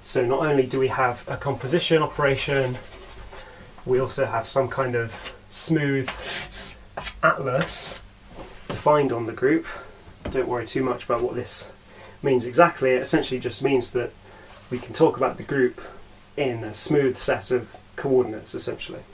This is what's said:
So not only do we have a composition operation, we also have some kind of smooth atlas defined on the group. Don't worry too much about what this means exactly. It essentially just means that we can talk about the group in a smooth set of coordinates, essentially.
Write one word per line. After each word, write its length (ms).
So 240
not 140
only 240
do 140
we 100
have 380
a 120
composition 640
operation, 760
we 120
also 280
have 200
some 220
kind 260
of 180
smooth 580
atlas 760
defined 440
on 140
the 60
group. 340
Don't 160
worry 200
too 160
much 220
about 180
what 120
this 340
means 240
exactly. 440
It 120
essentially 380
just 220
means 300
that 200
we 80
can 140
talk 240
about 200
the 60
group 380
in 280
a 80
smooth 460
set 320
of 260
coordinates, 580
essentially. 480